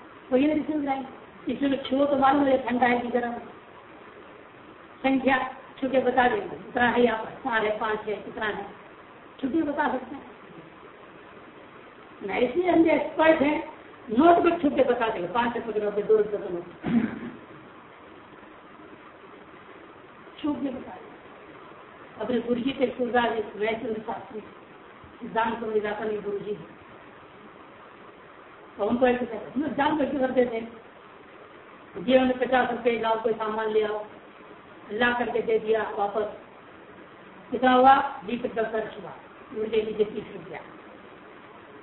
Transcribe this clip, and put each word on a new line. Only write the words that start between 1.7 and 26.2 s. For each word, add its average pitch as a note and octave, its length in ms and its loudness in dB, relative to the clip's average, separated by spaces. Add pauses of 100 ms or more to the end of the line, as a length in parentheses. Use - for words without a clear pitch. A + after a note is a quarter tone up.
छुओ C#4 220 2
तो C#4+ 120 2
मालूम C#4 260 4
है C4 120 4 (100)
ठंडा B3 200 2
है B3 120 4
कि A#3+ 120 -4
गर्म, A#3+ 220 -2 (1700)
संख्या C4 360 4 (420)
छू C4 80 -2
के C4 120 4
बता B3 280 4
देंगे G#3 200 -2
कितना - 400 -2
है, B3 140 2
यहाँ A3 160 4
पर - 120 -8 (140)
चार A3+ 200 0
है, G#3+ 140 0
पांच G#3+ 300 -4
है, G#3 80 -2
कितना A3 320 -8
है, G3 180 -6 (760)
छू C4+ 80 -2
के D#4+ 140 0
बता D4 300 0
सकते B3+ 220 -6
हैं। - 160 -16 (1900)
नहीं, A3 260 0
इसलिए F4 220 2
हम E4 140 8
जो D#4+ 80 4
एक्सपर्ट D#4 500 4
हैं, D4+ 160 2 (500)
नोट D#4+ 360 8
पर E4+ 160 4
छू C#4+ 100 4
के B3+ 140 4
बता A#3+ 240 2
देंगे, F3 220 -4
पांच A#3+ 260 0
रुपए G#3+ 160 -6
के G#3 80 0
नोट G3+ 140 -2
पे, G3+ 80 -2
दो G#3+ 140 6
रुपए G#3 220 2
का E3+ 100 -8
नोट, F3 160 -6 (3750)
छू D4 160 -2
के C4 140 -4
बता - 220 -10
देंगे। - 100 -14 (1200)
अपने A3+ 200 0
गुरु A#3+ 200 0
जी C4 120 -2
के C4 160 -2
सूरदास A#3 440 0
जी, A3 100 -4 (160)
वैष्णव A3 440 -2
शास्त्री - 380 -10 (840)
जान A3 360 -2
को A3+ 60 -6
मिलाकर G#3 380 -2
नहीं G#3 180 -4